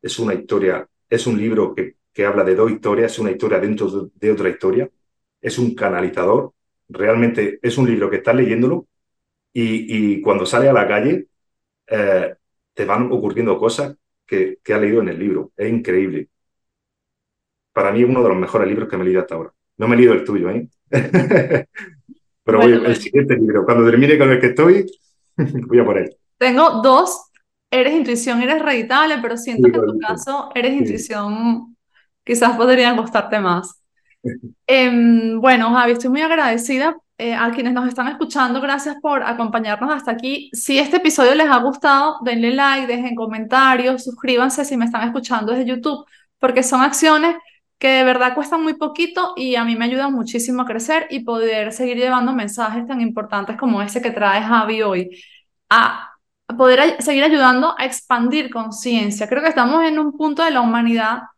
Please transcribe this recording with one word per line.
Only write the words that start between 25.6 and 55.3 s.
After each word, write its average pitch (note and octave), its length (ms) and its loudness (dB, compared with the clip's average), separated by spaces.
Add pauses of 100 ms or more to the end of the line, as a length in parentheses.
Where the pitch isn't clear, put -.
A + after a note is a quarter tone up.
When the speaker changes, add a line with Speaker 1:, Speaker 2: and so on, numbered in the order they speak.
Speaker 1:
a A2 40 2
por G2 140 0
él. - 180 -6 (220)
Speaker 2:
Tengo B3+ 440 2
dos. C#4 480 2 (400)
Eres B3+ 240 2
Intuición, A#3+ 480 -2
Eres D#4 200 0
Reeditable, C#4 580 0
pero A#3 160 -6
siento A#3+ 300 0
Speaker 1:
Sí, - 60 6
Speaker 2:
que - 60 0
en A3+ 40 0
Speaker 1:
lo G#3+ 60 0
he G#3+ 40 -4
Speaker 2:
tu - 60 -4
Speaker 1:
visto. G#3+ 160 -4
Speaker 2:
caso, C4+ 400 -8
Eres B3+ 180 0
Speaker 1:
Sí. C#4 60 -2
Speaker 2:
Intuición, A3+ 1000 -4 (460)
quizás A#3 340 2
podría B3 360 4
gustarte A#3 480 -2
más. F3+ 400 -4 (420)
Speaker 1:
<laughs> - 320 -10 (120)
Speaker 2:
Em, A#3 760 4
bueno, A#3+ 340 4
Javi, A#3+ 180 2
estoy B3 180 -2
muy C#4+ 120 0
agradecida. C#4+ 760 0 (220)
Eh, A#3 160 -4
a A#3 180 0
quienes B3 200 -2
nos B3 140 -2
están B3 220 -4
escuchando, C4 520 -2
gracias C#4+ 400 -4
por C#4+ 220 -2
acompañarnos A3+ 720 -4
hasta C4+ 160 -8
aquí. B3+ 420 -8
Si - 260 -2
este C#4+ 180 0
episodio D4+ 380 4
les D#4 140 4
ha C4 100 4
gustado, C#4 640 0
denle A#3 280 -2
like, C4+ 360 0
dejen A#3+ 260 -4
comentarios, B3 880 0
suscríbanse B3+ 600 -2
si C#4 120 -6
me A#3 100 0
están A#3 200 -4
escuchando A#3 460 -4
desde B3+ 180 -2
YouTube, C#4 340 -6 (360)
porque B3+ 240 2
son B3+ 160 0
acciones D#4 560 2 (420)
que C4 100 0
de C4 160 4
verdad B3 300 2
cuestan D4+ 280 -4
muy D#4 120 -2
poquito E4+ 640 -6
y B3+ 200 -4
a A#3 80 -2
mí A#3 120 -2
me A#3 80 -4
ayudan C4+ 280 -2
muchísimo A#3+ 500 -4
a B3 40 -4
crecer C4+ 440 -4
y C4 100 -8
poder A3+ 520 -4
seguir B3 260 -4
llevando B3 340 0
mensajes A3+ 540 -6
tan B3+ 140 -8
importantes G#3+ 580 -6
como A3+ 240 -2
ese G#3 200 -6
que A#3+ 80 -4
trae G#3 320 0
Javi A3 400 0
hoy, F#3 280 -2 (600)